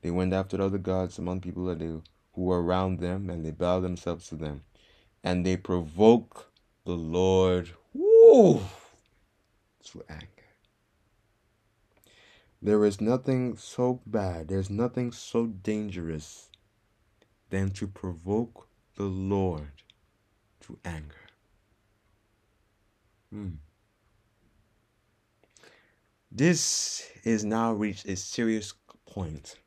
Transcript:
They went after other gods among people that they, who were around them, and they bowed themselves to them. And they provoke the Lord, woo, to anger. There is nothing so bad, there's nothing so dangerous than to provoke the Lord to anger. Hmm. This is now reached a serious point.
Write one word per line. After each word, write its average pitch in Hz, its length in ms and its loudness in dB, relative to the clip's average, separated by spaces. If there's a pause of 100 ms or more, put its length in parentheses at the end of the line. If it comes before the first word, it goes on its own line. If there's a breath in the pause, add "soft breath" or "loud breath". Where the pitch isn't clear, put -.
They 85 100 -4
went 92 220 0
after 95 280 -2
other 98 160 -2
gods 92 400 -4
among 90 240 -6
people 90 240 -8
that 87 140 -6
they, 80 60 -8
who 80 180 -8 (320)
were 90 260 0
around 92 380 0
them, 92 300 -6
and 82 160 -8
they 80 60 -6
bowed 90 320 0
themselves 87 440 -6
to - 80 -14
them. 76 280 -10 (600 soft breath)
And 90 220 -2
they 92 100 0
provoke 92 960 2 (320)
the 87 120 -6
Lord, 90 760 2 (240)
woo, 392 680 10 (1200 loud breath)
to - 240 -18
anger. 78 180 -16 (2250 soft breath)
There 104 240 2
is 101 140 0
nothing 127 580 -2
so 127 480 -4
bad, 92 440 -4
there's 95 200 -4
nothing 120 420 -4
so - 360 -4
dangerous 92 1000 -8 (1000)
than 95 220 -4
to 98 160 -8
provoke 98 800 -6 (280)
the 101 80 -8
Lord 95 680 -2 (880)
to - 220 -20
anger. 78 320 -12 (2250)
Hmm. 101 180 -10 (2750 soft breath)
This - 800 -2 (140)
is 110 220 0
now 113 260 0
reached 104 340 -4
a 98 100 -6
serious 110 580 -4 (320)
point. 78 500 -12 (120)